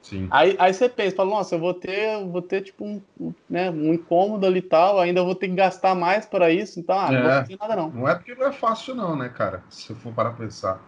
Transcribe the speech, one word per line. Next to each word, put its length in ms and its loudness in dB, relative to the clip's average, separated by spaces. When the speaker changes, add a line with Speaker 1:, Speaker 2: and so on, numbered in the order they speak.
Speaker 1:
Sim. 280 -8
Speaker 2:
Aí, 280 4
aí 160 4
você 140 2
pensa, 280 -2
fala, 140 0
"Nossa, 240 -2
eu 60 -2
vou 140 -2
ter, 400 -4
eu 140 -8
vou 140 -6
ter, 200 -4
tipo, 220 -14
um, 160 -10
um, 120 -8
né, 220 -2
um 240 0
incômodo 520 0
ali 120 4
e 40 -2
tal, 360 4
ainda 240 2
vou 120 0
ter 140 -4
que 60 -2
gastar 400 2
mais 320 0
pra 240 4
isso, 300 -2
então, 180 0
ah, 140 0
não 100 4
vou 80 4
Speaker 1:
É. 100 4
Speaker 2:
fazer 200 -10
nada, 160 -4
não." 140 -4
Speaker 1:
Não 180 -4
é 60 4
porque 200 -10
não 120 0
é 60 0
fácil, 420 -4
não, 220 -4
né, 120 -6
cara? 420 -4
Se 200 -18
eu 60 -10
for 160 -14
parar 180 0
pra 160 -12
pensar. 420 -6